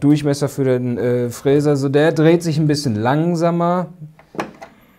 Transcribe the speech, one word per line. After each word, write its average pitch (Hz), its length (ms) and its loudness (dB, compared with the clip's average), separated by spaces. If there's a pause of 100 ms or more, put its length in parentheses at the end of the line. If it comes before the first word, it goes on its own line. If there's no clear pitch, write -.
Durchmesser 143 480 0
für 139 160 -6
den, 127 340 -2
äh, 123 320 -2
Fräser. 143 460 0
So, 139 120 -2
der 147 240 2
dreht 165 300 4
sich 160 160 -2
ein 160 80 2
bisschen 143 280 0
langsamer. 170 920 0 (1120)